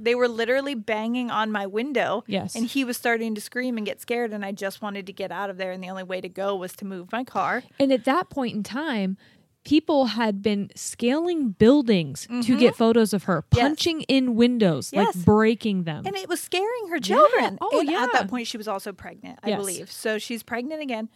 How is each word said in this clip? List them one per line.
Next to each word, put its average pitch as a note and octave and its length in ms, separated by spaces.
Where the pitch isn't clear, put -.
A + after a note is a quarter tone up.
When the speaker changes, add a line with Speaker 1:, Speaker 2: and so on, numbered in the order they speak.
Speaker 1:
"They A#3 120
were B3 140
literally B3+ 460
banging A3+ 560
on G#3+ 220
my G3+ 140
window." G#3+ 600
Speaker 2:
Yes. G3 300
Speaker 1:
And A3+ 80
he C4+ 200
was A#3+ 120
starting A3+ 380
to G#3 80
scream B3 340
and G#3+ 80
get - 160
scared. A#3+ 320
And G#3 140
I G3 60
just G3 280
wanted G3+ 260
to G3 60
get F#3+ 180
out G3 200
of F#3 80
there. F#3 140
And F#3 120
the F3+ 60
only F#3+ 140
way F#3 180
to F#3+ 80
go G3 260
was F#3 200
to G3+ 100
move F#3 260
my A#3 100
car. G3+ 420
Speaker 2:
And C#4 140
at B3 140
that D#4 240
point B3 260
in G#3 60
time, G#3 560
people C#4+ 440
had G#3+ 340
been G3+ 340
scaling D4+ 760
buildings G#3+ 720
to - 100
Speaker 1:
Mm-hmm. A#3+ 240
Speaker 2:
get A#3 200
photos A3+ 360
of G3 120
her, E3 200
Speaker 1:
Yes. B3 80
Speaker 2:
punching D#4 460
in B3+ 260
windows, A3 600
like, G#4+ 200
Speaker 1:
Yes. - 20
Speaker 2:
breaking G#3+ 680
them. D#3 220
Speaker 1:
And G4+ 100
it F#4+ 140
was E4 100
scaring G4+ 480
her E4+ 80
Speaker 2:
Yeah. C#4+ 60
Speaker 1:
children. C4+ 580
Speaker 2:
Oh, F#4 200
Speaker 1:
And D4 100
at - 20
Speaker 2:
yeah. F#4 220
Speaker 1:
that G#3 140
point, A#3 180
she - 100
was G#3+ 100
also G3 280
pregnant, F3+ 480
I G#3 80
Speaker 2:
Yes. G3+ 80
Speaker 1:
believe. G3 340
So A3 240
she's A3 260
pregnant B3+ 380
again. A3+ 360